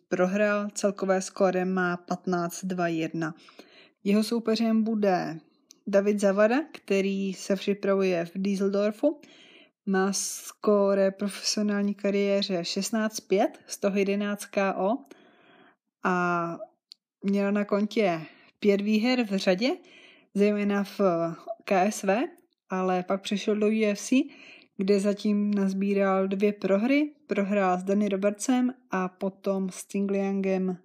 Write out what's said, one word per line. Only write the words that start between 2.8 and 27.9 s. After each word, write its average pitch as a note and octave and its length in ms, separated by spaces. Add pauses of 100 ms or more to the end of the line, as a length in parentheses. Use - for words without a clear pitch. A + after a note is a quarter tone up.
jedna. D#3+ 460 (720)
Jeho G#3 200
soupeřem A3 580
bude F#3+ 560 (480)
David G3+ 340
Zavada, G#3+ 400 (120)
který G3 640
se - 220
připravuje G3 680
v E3+ 100
Düsseldorfu. G3+ 840 (640)
Má F#3+ 260
skóre G3 960
profesionální G3+ 840
kariéře G3+ 720
šestnáct G#3+ 560
pět, A3 460
z - 120
toho G3+ 200
jedenáct G3+ 480
K G3 300
O G#3 220 (1080)
a F3 540 (640)
měl G3+ 280
na G#3 120
kontě G3+ 560 (380)
pět G3 220
výher A3 420
v G3 140
řadě, G3 340 (640)
zejména G3+ 500
v - 160 (640)
K F#3+ 260
S - 120
V, G3 160 (520)
ale F#3 320
pak F#3+ 200
přešel G#3 340
do G#3+ 120
U A3 160
F G#3 160
C, - 160 (600)
kde G3 240
zatím G#3 540
nazbíral G3 720
dvě G3+ 240
prohry. A#3+ 600 (140)
Prohrál G3 520
s F#3 40
Danny G3+ 260